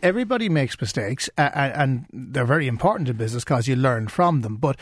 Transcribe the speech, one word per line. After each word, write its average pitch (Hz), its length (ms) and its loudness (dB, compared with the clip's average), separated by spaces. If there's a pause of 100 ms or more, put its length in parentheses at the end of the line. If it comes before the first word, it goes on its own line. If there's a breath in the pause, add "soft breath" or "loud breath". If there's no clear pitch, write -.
everybody 226 460 0
makes 147 300 0
mistakes, 107 580 -4
uh, 143 160 4
and, 139 200 -2
and 131 600 -2
they're 131 120 2
very 143 220 2
important 160 420 0
in 117 80 -2
business 113 260 -4
'cause 120 240 0
you 135 80 2
learn 123 320 2
from 170 340 2
them. 107 160 -4
But 135 240 0